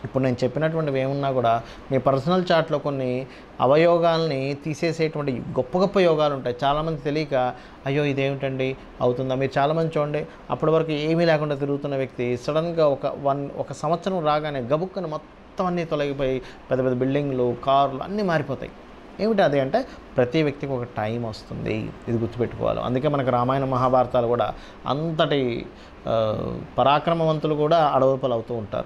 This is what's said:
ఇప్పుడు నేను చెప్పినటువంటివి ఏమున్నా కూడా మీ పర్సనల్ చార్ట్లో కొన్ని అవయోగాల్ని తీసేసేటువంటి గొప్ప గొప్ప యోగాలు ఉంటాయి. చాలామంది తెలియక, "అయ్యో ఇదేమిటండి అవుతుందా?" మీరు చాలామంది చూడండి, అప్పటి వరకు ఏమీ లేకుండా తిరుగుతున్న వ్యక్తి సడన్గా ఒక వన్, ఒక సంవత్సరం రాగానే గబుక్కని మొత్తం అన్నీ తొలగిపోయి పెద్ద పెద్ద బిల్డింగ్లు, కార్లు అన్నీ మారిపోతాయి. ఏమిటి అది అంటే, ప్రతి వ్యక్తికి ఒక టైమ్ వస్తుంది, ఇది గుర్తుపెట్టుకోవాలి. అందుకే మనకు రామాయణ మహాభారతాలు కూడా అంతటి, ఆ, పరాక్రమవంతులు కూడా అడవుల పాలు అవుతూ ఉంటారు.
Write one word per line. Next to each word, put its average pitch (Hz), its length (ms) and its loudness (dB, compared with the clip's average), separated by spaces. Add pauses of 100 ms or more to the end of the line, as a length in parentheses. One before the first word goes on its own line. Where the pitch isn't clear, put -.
ఇప్పుడు 131 200 -2
నేను 127 200 2
చెప్పినటువంటివి 147 580 0
ఏమున్నా 139 300 -2
కూడా 117 300 2 (300)
మీ 135 60 2
పర్సనల్ 139 540 2
చార్ట్లో 156 260 2
కొన్ని 131 500 -4 (340)
అవయోగాల్ని 160 1040 4
తీసేసేటువంటి 156 640 -2
గొప్ప 123 460 -2
గొప్ప 196 220 2
యోగాలు 151 340 4
ఉంటాయి. 127 300 -4
చాలామంది 151 380 0
తెలియక, 143 520 0 (320)
"అయ్యో 143 200 0
ఇదేమిటండి 135 720 -2 (240)
అవుతుందా?" 127 340 0
మీరు 135 240 0
చాలామంది 156 400 2
చూడండి, 147 260 -2 (240)
అప్పటి 156 220 0
వరకు 160 200 2
ఏమీ 160 340 2
లేకుండా 151 300 2
తిరుగుతున్న 143 400 -2
వ్యక్తి 123 420 -2
సడన్గా 160 500 0
ఒక 139 180 0
వన్, 139 520 -2
ఒక 135 160 -6
సంవత్సరం 170 520 -2
రాగానే 151 340 0
గబుక్కని 160 480 -2
మొత్తం - 580 -8
అన్నీ 175 200 -2
తొలగిపోయి 143 560 -2 (300)
పెద్ద 127 140 2
పెద్ద 127 120 2
బిల్డింగ్లు, 131 580 0 (100)
కార్లు 135 380 2
అన్నీ 202 200 -4
మారిపోతాయి. 147 480 -2 (480)
ఏమిటి 202 220 2
అది 143 180 4
అంటే, 170 260 0 (320)
ప్రతి 131 260 4
వ్యక్తికి 139 300 -2
ఒక 123 100 -4
టైమ్ 117 420 -4
వస్తుంది, 110 640 -6 (180)
ఇది 117 100 0
గుర్తుపెట్టుకోవాలి. 113 640 -2
అందుకే 127 260 0
మనకు 139 220 0
రామాయణ 127 360 2
మహాభారతాలు 127 600 2
కూడా 113 260 0 (340)
అంతటి, 147 800 0 (420)
ఆ, 120 60 0 (640)
పరాక్రమవంతులు 156 800 2
కూడా 151 220 4
అడవుల 139 380 4
పాలు 131 180 0
అవుతూ 117 200 -4
ఉంటారు. 113 320 -6